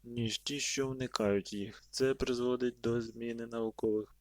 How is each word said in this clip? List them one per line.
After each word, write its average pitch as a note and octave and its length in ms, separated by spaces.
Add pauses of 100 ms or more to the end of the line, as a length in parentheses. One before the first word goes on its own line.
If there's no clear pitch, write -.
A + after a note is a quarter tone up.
ніж A#2 340
ті, C#3+ 220
що C3+ 280
вникають A2 640
їх. G2+ 380
Це C3 240
призводить B2 680
до A#2 200
зміни A#2 460
наукових A2 760